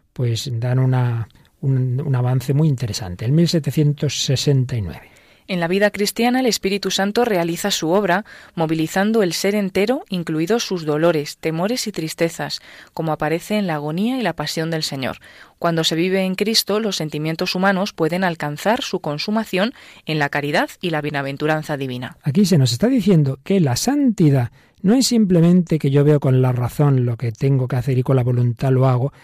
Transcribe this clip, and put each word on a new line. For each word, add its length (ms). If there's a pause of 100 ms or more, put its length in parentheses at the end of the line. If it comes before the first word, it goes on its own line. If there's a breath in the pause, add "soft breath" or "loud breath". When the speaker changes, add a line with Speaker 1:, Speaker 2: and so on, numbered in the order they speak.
(120)
Speaker 1:
pues, 420
dan 260
una, 480 (320 soft breath)
un, 440
un 120
avance 360
muy 140
interesante. 580
El 60
mil 160
setecientos 760
sesenta 520
y 60
nueve. 260 (380 soft breath)
Speaker 2:
En 140
la 80
vida 220
cristiana, 500
el 60
Espíritu 440
Santo 340
realiza 460
su 200
obra, 340 (300 loud breath)
movilizando 680
el 100
ser 220
entero, 540
incluidos 560
sus 200
dolores, 520
temores 520
y 40
tristezas, 680 (340 loud breath)
como 180
aparece 460
en 80
la 80
agonía 440
y 40
la 120
pasión 360
del 120
Señor. 360 (400 loud breath)
Cuando 260
se 120
vive 280
en 120
Cristo, 440
los 160
sentimientos 580
humanos 380
pueden 320
alcanzar 580
su 180
consumación 760 (320 loud breath)
en 120
la 100
caridad 420 (100)
y 100
la 120
bienaventuranza 720
divina. 460
Speaker 1:
Aquí 240
se 120
nos 140
está 160
diciendo 540
que 180
la 160
santidad 760 (300 soft breath)
no 140
es 120
simplemente 720
que 140
yo 100
veo 160
con 240
la 80
razón 560
lo 100
que 140
tengo 380
que 80
hacer 220
y 40
con 140
la 80
voluntad 480
lo 160
hago, 240 (120 soft breath)